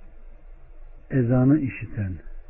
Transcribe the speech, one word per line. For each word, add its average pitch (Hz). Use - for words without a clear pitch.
ezanı 127
işiten 107